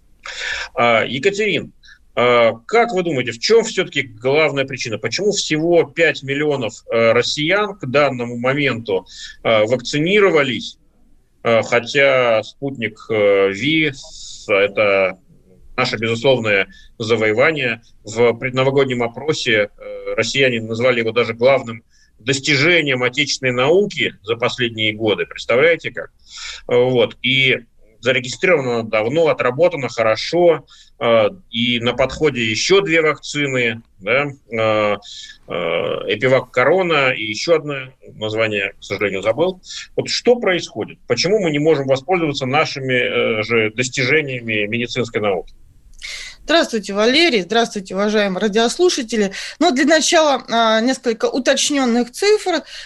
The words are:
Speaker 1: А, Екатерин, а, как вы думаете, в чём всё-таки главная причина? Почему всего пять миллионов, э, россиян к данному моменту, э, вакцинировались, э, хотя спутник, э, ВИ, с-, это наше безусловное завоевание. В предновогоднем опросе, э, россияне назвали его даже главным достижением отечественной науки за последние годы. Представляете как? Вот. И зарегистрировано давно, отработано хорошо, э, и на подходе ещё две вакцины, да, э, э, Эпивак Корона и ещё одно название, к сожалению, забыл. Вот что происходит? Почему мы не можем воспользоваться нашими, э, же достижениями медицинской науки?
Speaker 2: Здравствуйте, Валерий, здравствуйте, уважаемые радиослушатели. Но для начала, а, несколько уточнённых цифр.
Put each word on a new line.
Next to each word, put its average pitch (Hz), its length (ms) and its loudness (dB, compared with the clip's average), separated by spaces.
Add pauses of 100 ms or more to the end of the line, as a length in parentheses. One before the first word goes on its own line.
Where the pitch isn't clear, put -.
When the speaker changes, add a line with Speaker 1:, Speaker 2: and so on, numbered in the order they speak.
(720)
Speaker 1:
А, 117 320 2
Екатерин, 190 680 -2 (400)
а, 117 380 4 (160)
как 233 240 2
вы 180 120 0
думаете, 139 280 -2
в - 80 -12
чём 226 240 4
всё-таки 170 380 -4
главная 139 640 0
причина? 123 340 -6
Почему 185 320 -2
всего 160 540 2
пять 160 380 0
миллионов, 139 680 -4
э, 113 220 4
россиян 170 640 0
к - 120 -10
данному 127 500 0
моменту, 120 720 -2 (360)
э, 110 200 4
вакцинировались, 147 1120 0 (640)
э, 113 200 4
хотя 123 800 2
спутник, 117 640 -10
э, 101 440 4
ВИ, 147 400 0
с-, - 600 -14
это 98 640 2 (600)
наше 123 180 -2
безусловное 113 720 0 (320)
завоевание. 113 800 0 (220)
В 113 300 2
предновогоднем 127 680 0
опросе, 117 720 0
э, 101 420 -10
россияне 120 440 0
назвали 117 380 0
его 113 140 -2
даже 113 200 0
главным 117 500 0 (360)
достижением 139 840 0
отечественной 127 500 -2
науки 151 680 0
за 113 140 -6
последние 113 580 -2
годы. 104 320 -2
Представляете 139 640 0
как? - 200 -12 (560)
Вот. 123 560 2
И 131 380 2 (400)
зарегистрировано 127 800 0
давно, 113 440 0
отработано 143 600 0
хорошо, 143 800 2 (340)
э, 113 300 4 (220)
и 120 280 0
на 120 140 0
подходе 131 500 0
ещё 113 380 2
две 160 200 0
вакцины, 131 800 -2 (180)
да, 120 260 0 (260)
э, 113 60 -6
э, 107 380 0 (520)
Эпивак 87 1040 -2
Корона 147 600 2
и 107 120 -6
ещё 110 320 0
одно 147 200 -4 (380)
название, 107 680 -2
к - 40 -20
сожалению, 95 380 -4
забыл. 151 400 0 (340)
Вот 101 140 -4
что 240 260 2
происходит? 156 720 -4
Почему 175 320 0
мы 175 120 0
не 147 80 -2
можем 147 280 2
воспользоваться 143 580 -2
нашими, 123 920 0
э, 107 40 -2
же 110 280 0
достижениями 127 960 -2
медицинской 117 540 -4
науки? 98 320 -2 (920)
Speaker 2:
Здравствуйте, 240 500 0
Валерий, 247 480 2
здравствуйте, 208 520 -2
уважаемые 202 480 0
радиослушатели. 226 920 0 (280)
Но 330 100 4
для 269 160 2
начала, 302 640 4
а, 220 320 2
несколько 240 440 -2
уточнённых 254 880 0
цифр. 381 520 0 (220)